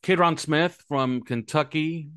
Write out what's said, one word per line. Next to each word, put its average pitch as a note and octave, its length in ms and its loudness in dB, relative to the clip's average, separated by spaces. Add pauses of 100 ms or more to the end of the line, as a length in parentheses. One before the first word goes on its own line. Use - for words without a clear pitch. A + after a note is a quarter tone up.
Kadron E3+ 340 4
Smith D#3 520 0
from B2+ 320 -2
Kentucky D3+ 960 -4